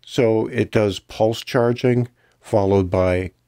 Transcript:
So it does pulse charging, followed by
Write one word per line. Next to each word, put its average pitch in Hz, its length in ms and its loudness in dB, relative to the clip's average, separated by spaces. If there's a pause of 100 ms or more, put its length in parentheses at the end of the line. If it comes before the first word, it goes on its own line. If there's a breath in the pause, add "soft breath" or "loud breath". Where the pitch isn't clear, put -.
So 110 440 0
it 113 240 -4
does 104 260 0
pulse - 460 -2
charging, 120 640 0 (320)
followed 98 500 0
by 92 400 0 (180)